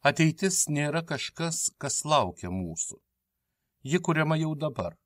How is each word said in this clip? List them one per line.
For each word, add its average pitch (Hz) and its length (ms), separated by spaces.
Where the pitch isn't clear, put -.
Ateitis 160 600
nėra 147 320
kažkas, 165 680
kas - 240
laukia 117 480
mūsų. 87 460
Ji 160 180
kuriama 160 320
jau 156 160
dabar. 143 540